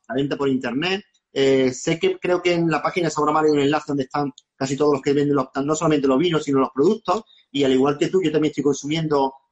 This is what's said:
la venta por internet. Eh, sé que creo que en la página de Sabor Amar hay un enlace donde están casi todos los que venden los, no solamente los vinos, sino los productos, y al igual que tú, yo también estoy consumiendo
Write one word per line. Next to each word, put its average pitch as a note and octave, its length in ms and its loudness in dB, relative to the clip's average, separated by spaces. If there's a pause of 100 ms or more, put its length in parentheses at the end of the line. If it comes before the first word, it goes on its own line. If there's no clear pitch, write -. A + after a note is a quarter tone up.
la A#2 60 -6
venta C#3 200 -2
por C#3 140 -2
internet. C3+ 540 -2 (280)
Eh, C3+ 400 2
sé D#3+ 260 -4
que F3+ 220 -2
creo F3 220 -2
que F3 120 2
en E3+ 160 0
la D#3 120 0
página E3 260 -2
de D3+ 40 -4
Sabor D3 180 -2
Amar D#3 160 2
hay D3+ 60 4
un D3 80 2
enlace C#3+ 280 0
donde C#3+ 160 -2
están C#3+ 300 -6 (220)
casi C3+ 200 -4
todos D3 180 2
los C3 80 -2
que C#3+ 120 2
venden C#3+ 220 2
los, C3+ 120 0 (160)
no D3+ 100 0
solamente D3+ 340 0
los C3 120 4
vinos, E3 240 0
sino C#3 160 0
los C3 140 0
productos, F#3 500 0 (260)
y C#3 140 0
al C3+ 80 2
igual C#3 260 2
que E3+ 120 -2
tú, F#3+ 120 2
yo D#3 100 0
también D3+ 200 0
estoy C#3+ 120 -6
consumiendo D3 720 0 (180)